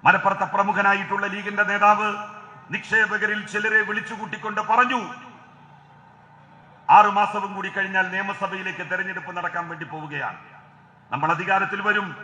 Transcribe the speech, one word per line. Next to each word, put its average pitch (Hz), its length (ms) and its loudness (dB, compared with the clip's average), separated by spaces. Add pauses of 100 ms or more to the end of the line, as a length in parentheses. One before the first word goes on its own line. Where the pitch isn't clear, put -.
മലപ്പുറത്തെ 180 420 4
പ്രമുഖനായിട്ടുള്ള 196 800 0
ലീഗിന്റെ 202 380 -2
നേതാവ് 208 520 2 (560)
നിക്ഷേപകരിൽ 208 720 0
ചിലരെ 214 360 2
വിളിച്ചുകൂട്ടിക്കൊണ്ട് 208 800 -6
പറഞ്ഞു, 233 520 2 (1800)
"ആറു 208 200 10
മാസവും 202 440 0
കൂടി 190 160 -6
കഴിഞ്ഞാൽ 190 420 0
നിയമസഭയിലേക്ക് 190 800 -6
തെരഞ്ഞെടുപ്പ് 185 460 -6
നടക്കാൻ 175 320 -6
വേണ്ടി 160 160 -10
പോവുകയാണ്. 147 520 -8 (760)
നമ്മൾ 151 200 0
അധികാരത്തിൽ 190 500 0
വരും. 202 420 0